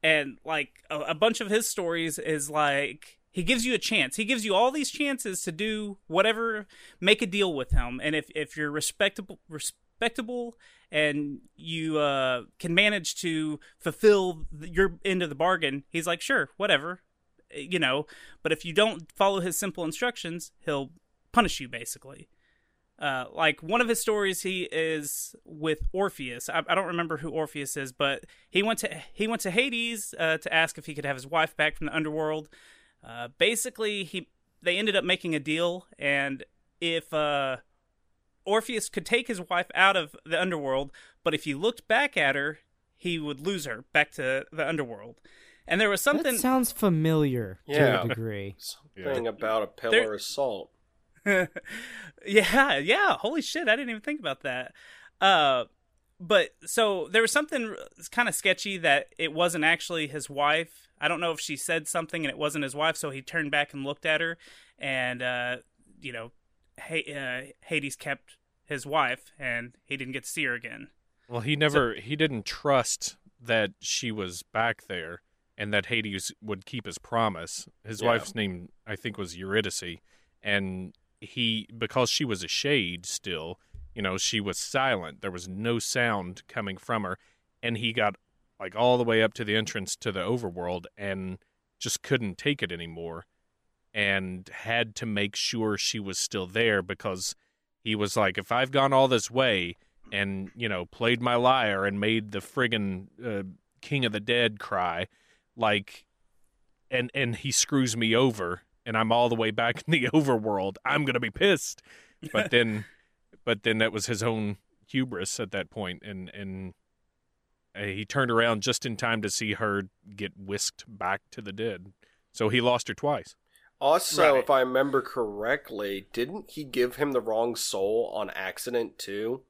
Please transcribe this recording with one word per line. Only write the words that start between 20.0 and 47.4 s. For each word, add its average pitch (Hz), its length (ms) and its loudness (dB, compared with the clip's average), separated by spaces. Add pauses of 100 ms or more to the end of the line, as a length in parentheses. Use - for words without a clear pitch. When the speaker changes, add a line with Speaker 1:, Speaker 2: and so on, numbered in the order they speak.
Speaker 1:
he'll 143 260 -2 (400)
punish 220 300 2
you, 131 80 -12
basically. 123 600 -14 (680)
Uh, 131 340 -2
like, 160 300 0
one 202 180 2
of 233 80 2
his 226 120 0
stories, 202 420 0
he 185 300 -4
is 156 720 -4
with 156 360 -4 (120)
Orpheus. 135 560 -4
I, 165 200 0
I 175 60 4
don't 190 140 2
remember 170 300 -2
who 160 120 -8
Orpheus 151 460 -6
is, 135 160 -6
but 139 320 -2 (260)
he 190 140 4
went 220 160 0
to, 160 220 -6 (100)
he 220 160 -2
went 226 140 -4
to 185 100 -4
Hades, 233 680 -2
uh, 160 200 0
to - 140 -6
ask 160 260 0
if - 80 -16
he 156 100 -10
could 139 80 -8
have 139 100 -2
his 131 120 -12
wife 160 300 0
back 151 200 0
from 156 100 -4
the - 80 -6
underworld. 156 540 -2 (560)
Uh, 120 240 -12 (100)
basically, 214 640 0
he, 175 240 -8 (340)
they 180 160 2
ended 208 200 2
up 190 80 4
making 180 280 0
a 151 60 0
deal, 165 480 -2 (140)
and 139 420 0 (380)
if, 165 340 -2
uh, 143 440 0 (840)
Orpheus 220 440 0
could - 180 -6
take 240 220 0
his 196 200 -4
wife 175 280 0
out 196 180 8
of 160 300 -2
the 160 160 0
underworld, 143 500 0 (320)
but 165 120 2
if 151 100 -2
he 147 100 -2
looked 196 320 -2
back 277 300 2
at 139 180 2
her, 147 240 -4 (380)
he 170 240 -4
would 147 180 -6
lose 165 280 -4
her 117 260 -8
back 147 200 4
to 131 380 -2
the 156 180 -4
underworld. 117 520 -8 (480)
And 190 120 2
there 214 100 4
was 196 100 0
something 294 340 2
Speaker 2:
That 220 60 0
sounds 254 320 2
familiar 156 920 2